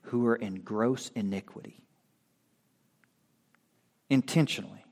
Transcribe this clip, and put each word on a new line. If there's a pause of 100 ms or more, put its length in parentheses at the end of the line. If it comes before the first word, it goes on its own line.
who
were
in
gross
iniquity. (2250)
Intentionally.